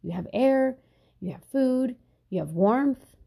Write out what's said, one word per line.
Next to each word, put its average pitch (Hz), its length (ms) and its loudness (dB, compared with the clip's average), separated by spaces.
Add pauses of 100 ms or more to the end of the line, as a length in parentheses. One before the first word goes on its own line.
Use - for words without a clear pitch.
You 170 100 -10
have 175 200 -8
air, 262 440 2 (440)
you 180 120 -8
have - 120 -16
food, 254 520 0 (320)
you 185 120 -4
have 151 100 -8
warmth 233 680 0 (100)